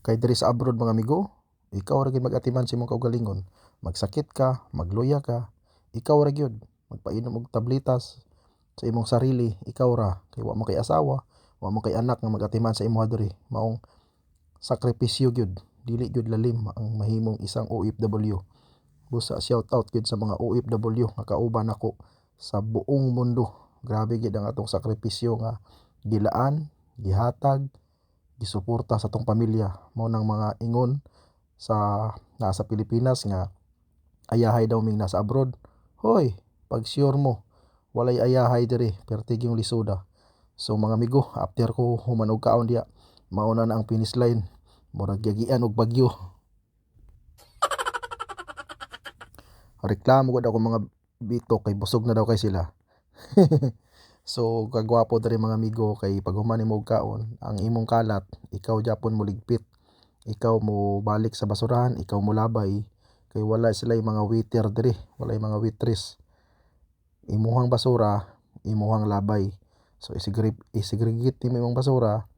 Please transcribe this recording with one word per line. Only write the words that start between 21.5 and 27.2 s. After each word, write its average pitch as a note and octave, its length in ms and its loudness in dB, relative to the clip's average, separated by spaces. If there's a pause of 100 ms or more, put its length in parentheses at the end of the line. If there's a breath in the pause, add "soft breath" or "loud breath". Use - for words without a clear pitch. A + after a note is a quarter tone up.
nako G#2+ 240 -4 (480 soft breath)
sa - 160 -6
buong B2 560 0
mundo. A#2+ 400 0 (320 loud breath)
Grabe A2+ 320 -2
gyud A2 160 -2
ang G#2+ 160 -4
atong G#2 160 -6
sakripisyo A2 720 -2
nga A2+ 240 -6 (400 soft breath)
gilaan, B2 720 0 (240)
gihatag, B2 720 0 (720)